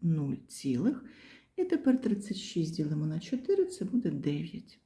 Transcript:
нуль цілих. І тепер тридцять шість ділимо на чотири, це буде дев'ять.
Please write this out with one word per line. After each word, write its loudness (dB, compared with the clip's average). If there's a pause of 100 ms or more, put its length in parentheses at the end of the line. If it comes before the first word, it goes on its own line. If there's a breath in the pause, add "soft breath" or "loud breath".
нуль 2 (100)
цілих. 0 (520 loud breath)
І 2
тепер 4
тридцять 0
шість -2
ділимо 0
на -2
чотири, 0
це -4
буде 0
дев'ять. -4